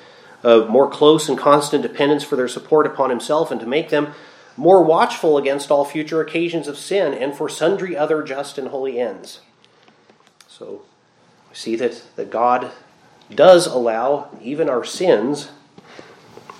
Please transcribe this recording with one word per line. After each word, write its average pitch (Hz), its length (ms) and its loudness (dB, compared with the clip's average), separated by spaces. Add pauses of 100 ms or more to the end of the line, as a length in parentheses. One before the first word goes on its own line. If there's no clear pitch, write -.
(440)
a 117 220 6
more 127 220 2
close 151 400 2
and 131 100 -2
constant 147 440 2
dependence 143 420 -2
for - 120 -6
their 127 120 -2
support 151 380 0
upon 139 240 -2
himself, 151 400 -2
and 123 100 -6
to 113 60 -12
make 151 240 -4
them 147 240 -2 (420)
more 175 280 6
watchful 165 540 2
against 139 340 -4
all 143 140 2
future 156 360 -4
occasions 165 460 -4
of 143 100 -10
sin, 180 360 -4
and 139 220 -6
for 151 140 -6
sundry 175 480 -4
other 151 240 -2
just 139 360 -10
and 131 120 -8
holy 131 300 -6
ends. 107 400 -8 (1080)
So - 340 -18 (680)
we - 60 -20
see 113 200 -6
that, 117 260 -4 (140)
that 98 160 -10
God 120 400 0 (640)
does 170 340 8
allow 127 600 -2 (140)
even 147 280 -4
our 120 140 -2
sins 143 640 0 (1120)